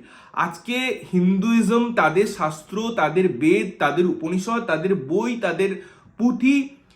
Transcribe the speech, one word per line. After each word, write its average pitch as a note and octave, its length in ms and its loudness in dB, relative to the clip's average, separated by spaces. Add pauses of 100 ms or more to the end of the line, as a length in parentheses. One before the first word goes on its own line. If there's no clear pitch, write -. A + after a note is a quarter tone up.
(340)
আজকে A#3+ 720 -4 (100)
হিন্দুইজম, A3 800 2
তাদের E3 320 2
শাস্ত্র, F#3+ 720 -6
তাদের E3 340 2
বেদ, D#3+ 500 0
তাদের D#3 260 2
উপনিষদ, F#3 600 -4
তাদের F3 300 0
বই, G3+ 420 -2
তাদের F#3+ 460 -2 (340)
পুঁথি, C4 520 2 (260)